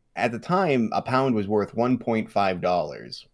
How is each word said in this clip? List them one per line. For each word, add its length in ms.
At 160
the 60
time, 540
a 100
pound 320
was 120
worth 280
one 240
point 320
five 300
dollars. 720